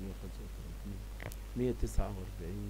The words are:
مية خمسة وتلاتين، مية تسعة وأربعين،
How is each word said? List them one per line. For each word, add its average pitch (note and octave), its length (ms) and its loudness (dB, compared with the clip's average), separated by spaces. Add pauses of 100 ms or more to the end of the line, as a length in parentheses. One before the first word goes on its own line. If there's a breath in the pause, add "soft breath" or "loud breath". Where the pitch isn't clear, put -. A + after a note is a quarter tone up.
مية G2 200 -2
خمسة G2 240 -4
وتلاتين، - 520 -4 (600)
مية B2 240 6
تسعة G#2 340 6
وأربعين، F#2 540 -4